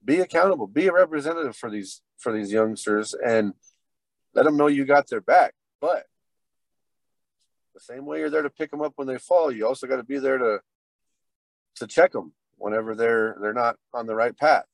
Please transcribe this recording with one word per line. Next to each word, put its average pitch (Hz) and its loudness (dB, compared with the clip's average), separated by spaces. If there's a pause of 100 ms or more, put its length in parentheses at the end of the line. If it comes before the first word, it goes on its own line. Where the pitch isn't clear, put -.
Be 151 2
accountable. 175 2
Be 147 0
a 175 2
representative 160 0
for 117 -10
these, 104 -12 (160)
for 117 -4
these 104 -4
youngsters, 107 0
and 110 0 (800)
let 139 6
'em 151 2
know 147 4
you 139 0
got 143 4
their 113 -6
back. 143 4 (260)
But 165 -2 (1700)
the - -20
same 131 -18
way 151 -8
you're 156 -4
there 156 0
to 143 -4
pick - -10
'em 147 -8
up 151 -6
when 139 -8
they 127 -6
fall, 165 2
you 110 -4
also 131 -2
gotta 127 -2
be 135 -6
there 131 0
to, 110 0 (1120)
to 120 -10
check 170 2
'em 87 -10 (240)
whenever 110 -4
they're, 113 0
they're 107 -4
not 117 -2 (140)
on 117 -8
the 113 -6
right 113 0
path. 151 2